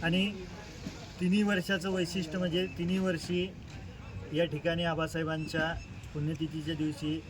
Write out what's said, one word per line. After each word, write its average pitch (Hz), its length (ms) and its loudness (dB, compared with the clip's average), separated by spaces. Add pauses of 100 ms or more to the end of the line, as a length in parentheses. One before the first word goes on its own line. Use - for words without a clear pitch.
आणि 185 280 4 (880)
तिन्ही 185 240 6
वर्षाचं 190 480 2
वैशिष्ट्य 180 460 0
म्हणजे 180 280 2 (120)
तिन्ही 175 200 2
वर्षी 180 560 2 (800)
या 160 120 4
ठिकाणी 165 380 0
आबासाहेबांच्या 160 920 0 (400)
पुण्यतिथीच्या 156 640 -2
दिवशी 156 540 -2